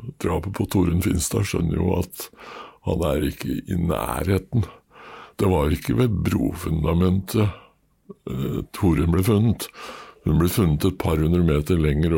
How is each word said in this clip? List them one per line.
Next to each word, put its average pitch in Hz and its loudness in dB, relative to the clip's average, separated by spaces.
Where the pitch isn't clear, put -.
drapet 85 -2
på 101 -2
Torunn 90 2
Finstad 95 0
skjønner 85 -2
jo 90 0
at - -8
han 90 -2
er 73 0
ikke - -6
i - -2
nærheten. 82 -2
Det 104 0
var 78 2
ikke 113 -2
ved 110 0
brofundamentet, 87 0
eh, - -4
Torunn 82 2
ble 87 2
funnet. 107 2
Hun 78 2
ble 85 4
funnet 87 2
et 90 0
par 82 0
hundre 85 4
meter 78 2
lenger 78 2